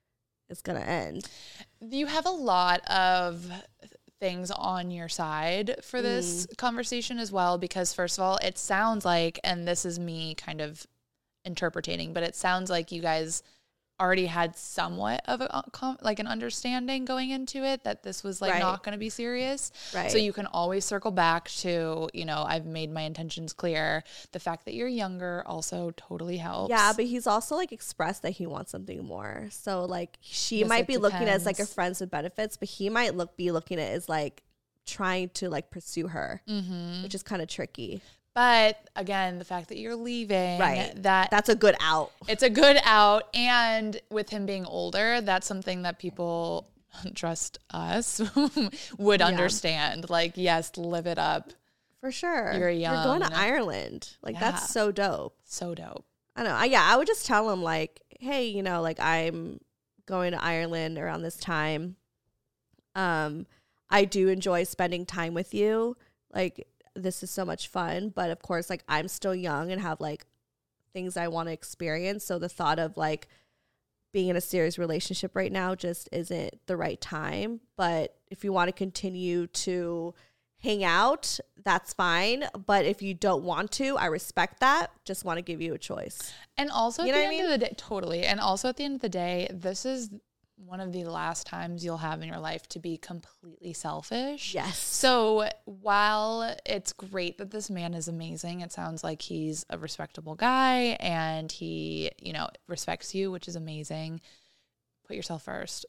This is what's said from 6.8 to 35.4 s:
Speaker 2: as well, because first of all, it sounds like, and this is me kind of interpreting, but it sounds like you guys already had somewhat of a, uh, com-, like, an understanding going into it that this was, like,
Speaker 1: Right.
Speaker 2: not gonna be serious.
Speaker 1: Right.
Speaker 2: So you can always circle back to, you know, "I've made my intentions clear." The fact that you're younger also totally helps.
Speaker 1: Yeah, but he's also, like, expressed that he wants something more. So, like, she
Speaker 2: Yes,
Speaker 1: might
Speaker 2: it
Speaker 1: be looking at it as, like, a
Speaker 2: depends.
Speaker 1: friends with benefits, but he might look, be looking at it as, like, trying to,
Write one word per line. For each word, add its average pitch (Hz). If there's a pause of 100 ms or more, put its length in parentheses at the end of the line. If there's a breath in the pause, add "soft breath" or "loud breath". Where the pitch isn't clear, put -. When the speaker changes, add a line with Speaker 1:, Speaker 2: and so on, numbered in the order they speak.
Speaker 2:
as 226
well, 180
because 180
first 175
of 190
all, 190
it -
sounds 208
like, 170
and 175
this 175
is 170
me 160
kind 156
of 151 (600)
interpreting, 165
but 170
it -
sounds 185
like 170
you 170
guys 160 (580 soft breath)
already 185
had 170
somewhat 175
of 247
a, -
uh, - (100)
com-, 262
like, 214
an 214
understanding 247
going 262
into 269
it 269
that 208
this 190
was, 196
like, 185
Speaker 1:
Right. 175
Speaker 2:
not 190
gonna 208
be 220
serious. 247 (220 loud breath)
Speaker 1:
Right. 180
Speaker 2:
So 220
you 214
can 202
always 185
circle 202
back 170 (120)
to, 165
you 165
know, 151
"I've 160
made 160
my 160
intentions 160
clear." 156 (280 loud breath)
The 175
fact 165
that -
you're 233
younger 185
also 175
totally 175
helps. 165
Speaker 1:
Yeah, 214
but 220
he's 240
also, 226
like, 359
expressed -
that 170
he 175
wants -
something 190
more. 104
So, 185
like, 175
she -
Speaker 2:
Yes, 214
Speaker 1:
might 226
Speaker 2:
it -
Speaker 1:
be 262
looking 202
at 226
it 202
as, 185
like, 196
a -
Speaker 2:
depends. 208
Speaker 1:
friends 180
with 185
benefits, 185
but 208
he 196
might 226
look, 175
be 175
looking 165
at 131
it 101
as, 165
like, 151 (440)
trying 185
to, 185